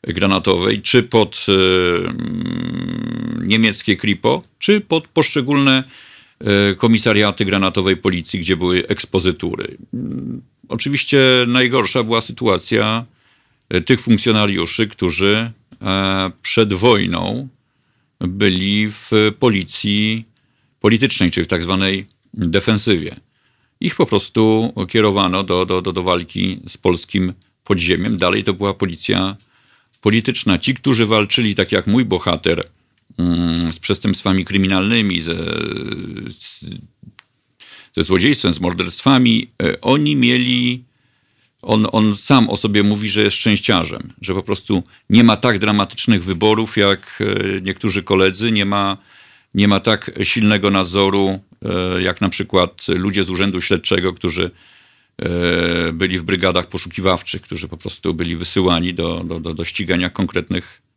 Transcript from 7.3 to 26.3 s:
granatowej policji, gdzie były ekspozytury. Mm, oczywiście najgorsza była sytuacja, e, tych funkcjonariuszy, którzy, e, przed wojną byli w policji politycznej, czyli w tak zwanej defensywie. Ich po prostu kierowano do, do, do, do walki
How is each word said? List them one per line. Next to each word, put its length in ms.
granatowej 520
policji, 440
gdzie 160
były 320
ekspozytury. 880
Mm, 480
oczywiście 520
najgorsza 560
była 180
sytuacja, 840
e, 120
tych 200
funkcjonariuszy, 880
którzy, 640
e, 480
przed 300
wojną 760
byli 680
w 200
policji 840
politycznej, 500
czyli 140
w 40
tak 160
zwanej 420
defensywie. 840
Ich 160
po 100
prostu 680
kierowano 560
do, 220
do, 160
do, 100
do 100
walki 680